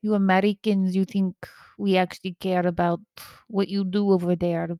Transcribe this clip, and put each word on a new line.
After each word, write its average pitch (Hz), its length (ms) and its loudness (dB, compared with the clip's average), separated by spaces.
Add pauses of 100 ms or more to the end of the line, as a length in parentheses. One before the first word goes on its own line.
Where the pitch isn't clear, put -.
You 214 140 -2
Americans, 196 800 2
you 190 100 2
think 190 300 -2 (420)
we 196 200 0
actually 185 420 -2
care 180 260 -2
about 175 340 0 (480)
what 196 220 0
you 196 140 0
do 196 280 0
over 180 240 2
there 170 440 -4